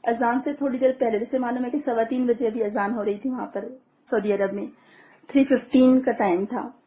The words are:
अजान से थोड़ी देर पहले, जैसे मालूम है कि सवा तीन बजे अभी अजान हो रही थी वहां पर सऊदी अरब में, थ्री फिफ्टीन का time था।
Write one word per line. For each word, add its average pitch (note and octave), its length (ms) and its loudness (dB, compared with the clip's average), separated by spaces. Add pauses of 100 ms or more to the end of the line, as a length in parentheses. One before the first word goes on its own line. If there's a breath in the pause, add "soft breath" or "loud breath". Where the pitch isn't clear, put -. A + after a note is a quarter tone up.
अजान A#3 380 0
से C#4+ 140 -4
थोड़ी C4 240 -2
देर C4 200 4
पहले, A3 200 0
जैसे B3+ 200 -2
मालूम B3 240 -2
है B3 80 -4
कि D4+ 100 -2
सवा A#3 240 0
तीन B3+ 220 -2
बजे A#3 200 0
अभी A3 160 -2
अजान G#3 300 -2
हो A3 100 -4
रही G3+ 140 -2
थी C4 120 -6
वहां A#3+ 180 -6
पर G#3 220 -10 (400)
सऊदी G#3 220 0
अरब G3 220 0
में, G3+ 140 -8 (640 soft breath)
थ्री C#4 160 4
फिफ्टीन B3+ 560 4
का B3+ 160 0
time F#3+ 300 0
था। B3 260 -8 (140)